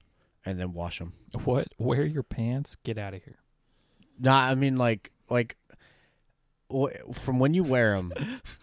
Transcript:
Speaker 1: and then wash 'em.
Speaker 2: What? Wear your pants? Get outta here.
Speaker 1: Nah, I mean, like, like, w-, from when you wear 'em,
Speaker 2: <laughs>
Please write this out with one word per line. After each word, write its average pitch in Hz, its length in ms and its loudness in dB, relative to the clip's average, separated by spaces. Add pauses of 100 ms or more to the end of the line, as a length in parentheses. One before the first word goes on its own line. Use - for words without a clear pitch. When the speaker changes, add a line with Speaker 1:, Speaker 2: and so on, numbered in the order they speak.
(460)
Speaker 1:
and 95 120 -4
then 90 140 -4
wash 85 280 -8
'em. 85 120 -10 (320)
Speaker 2:
What? 123 340 0
Wear 127 280 0
your 151 160 -2
pants? 120 640 -4
Get 110 120 -6
outta 98 220 -10
here. - 220 -20 (800)
Speaker 1:
Nah, 131 300 6
I 131 60 2
mean, 135 220 2
like, 117 340 0 (180)
like, 120 280 0 (1120)
w-, 135 420 -2
from 127 260 -2
when 139 160 6
you 180 100 4
wear 123 320 4
'em, 90 180 -4
Speaker 2:
<laughs> 247 280 -8 (200)